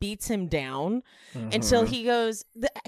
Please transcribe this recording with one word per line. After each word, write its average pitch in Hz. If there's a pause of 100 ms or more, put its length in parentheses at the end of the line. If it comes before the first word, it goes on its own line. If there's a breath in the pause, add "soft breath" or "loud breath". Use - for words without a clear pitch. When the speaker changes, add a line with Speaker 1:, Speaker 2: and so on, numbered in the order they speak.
Speaker 1:
beats 208
him 202
down 151 (320 loud breath)
until 214
Speaker 2:
Mm-hmm. 226
Speaker 1:
he 240
goes, 233 (140)
the, 233 (180)